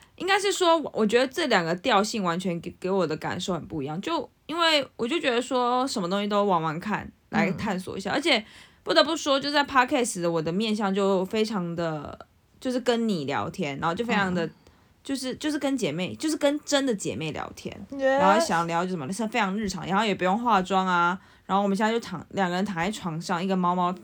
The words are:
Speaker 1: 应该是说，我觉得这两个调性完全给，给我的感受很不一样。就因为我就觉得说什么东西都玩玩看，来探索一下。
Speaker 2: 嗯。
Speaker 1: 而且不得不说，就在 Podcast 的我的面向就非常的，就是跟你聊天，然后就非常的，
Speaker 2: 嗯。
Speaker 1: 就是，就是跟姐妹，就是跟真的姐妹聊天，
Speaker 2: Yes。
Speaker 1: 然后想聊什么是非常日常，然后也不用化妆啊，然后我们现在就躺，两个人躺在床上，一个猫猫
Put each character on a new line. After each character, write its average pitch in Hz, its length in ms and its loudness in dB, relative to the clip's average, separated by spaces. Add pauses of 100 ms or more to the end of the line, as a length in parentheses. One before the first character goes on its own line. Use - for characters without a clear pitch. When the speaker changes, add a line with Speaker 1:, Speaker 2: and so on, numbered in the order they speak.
(240)
Speaker 1:
应 349 40 -2
该 392 120 4
是 381 140 0
说， 330 260 4 (140)
我 220 120 2
觉 220 140 4
得 262 80 4
这 302 200 -2
两 190 180 4
个 170 100 0
调 202 260 2
性 214 220 -2
完 175 160 0
全 180 220 -2
给， 170 180 -10
给 185 100 -6
我 190 160 2
的 156 120 -4
感 143 200 -6
受 180 160 -4
很 139 140 -6
不 151 160 -6
一 - 20 -4
样。 156 140 -6
就 320 280 -4 (180)
因 311 120 -6
为 320 380 4
我 151 100 -4
就 320 140 0
觉 277 100 0
得 240 120 2
说 254 440 2
什 254 160 -2
么 175 80 -2
东 202 120 0
西 208 80 -2
都 208 160 4
玩 180 160 4
玩 160 180 -2
看， 196 320 -6 (200)
来 185 200 0
探 196 260 -2
索 - 200 -8
一 - 20 -6
下。 196 120 -6
Speaker 2:
嗯。 - 20 0
Speaker 1:
而 - 80 0
且 269 200 2 (420)
不 - 100 -2
得 311 100 6
不 302 140 0
说， 277 200 0
就 277 140 -2
在 285 140 2
Podcast 254 560 2
的 170 100 2
我 165 100 0
的 160 80 -2
面 214 240 0
向 202 220 0
就 196 300 2
非 220 180 0
常 180 320 -2
的， 160 420 -4 (440)
就 254 100 -2
是 247 80 0
跟 233 300 0
你 160 160 -2
聊 127 240 -2
天， 143 300 -4
然 165 100 0
后 170 40 -2
就 226 120 -4
非 233 80 -2
常 196 200 0
的， 170 120 0
Speaker 2:
嗯。 160 60 -8 (520)
Speaker 1:
就 277 100 -4
是， 254 220 -4
就 302 160 -2
是 294 80 -2
跟 277 160 0
姐 170 160 -2
妹， 180 240 -4
就 311 140 -4
是 320 80 0
跟 294 260 2
真 277 220 0
的 240 100 0
姐 135 180 -6
妹 147 200 -6
聊 - 240 -8
天， - 200 -12 (140)
Speaker 2:
Yes。 269 280 2
Speaker 1:
然 294 140 6
后 330 60 6
想 170 260 2
聊 170 220 0
什 185 100 -4
么 143 140 -6
是 220 160 -4
非 226 100 -4
常 196 200 0
日 220 100 -4
常， 165 180 -8
然 180 140 0
后 226 60 2
也 196 100 0
不 - 80 -2
用 190 180 2
化 220 200 4
妆 190 260 2
啊， 175 320 2 (260)
然 190 80 -2
后 202 80 4
我 202 60 2
们 196 80 2
现 214 100 0
在 220 60 2
就 233 80 0
躺， 175 300 -10
两 190 200 0
个 175 60 -2
人 185 80 0
躺 196 140 -4
在 175 120 0
床 170 320 -6
上， 175 220 -2
一 - 20 -2
个 190 80 0
猫 180 220 2
猫 180 180 0 (100)